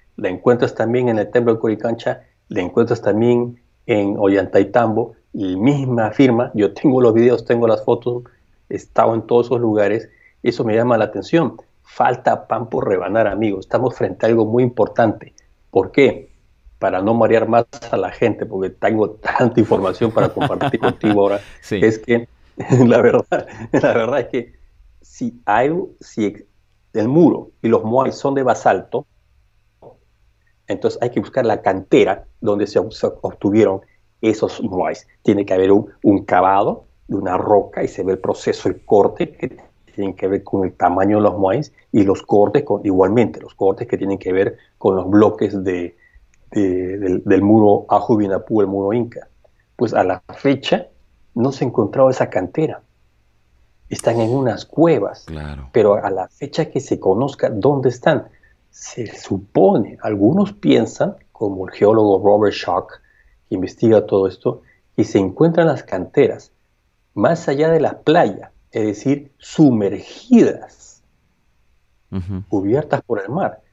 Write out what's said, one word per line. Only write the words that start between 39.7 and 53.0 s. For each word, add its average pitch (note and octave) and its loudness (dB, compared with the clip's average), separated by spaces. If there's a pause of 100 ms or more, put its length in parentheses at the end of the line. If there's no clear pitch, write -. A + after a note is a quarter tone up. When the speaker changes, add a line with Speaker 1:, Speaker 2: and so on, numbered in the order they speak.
Speaker 1:
tiene G2 -6
que G2 -6
ver F#2+ -2
con G2 -4
el E2+ -6
tamaño F#2+ 0
de G#2+ 2
los G2 0
moais, G2 -2 (200)
y G#2+ 2
los F#2+ 0
cortes, G#2 2
con, G2+ -4
igualmente, G2 2
los - -20
cortes F#2+ -2
que G2 -2
tienen G2 -6
que F#2 -6
ver F#2+ -2 (200)
con G2 0
los F#2 -4
bloques G#2 2
de, F2+ -6 (560)
de, F#2 -2
del, F#2 -2
del F#2+ 4
muro G#2 6
Ajuwinapú, G#2 0
el F#2+ 2
muro G2 -2
inca. A#2 -6 (480)
Pues A2 -4
a G2 2
la F#2 -2 (140)
fecha - -2 (480)
no B2 0
se C3+ -6
ha C3+ 0
encontrado B2+ 2
esa B2 -2
cantera. - -4 (1040)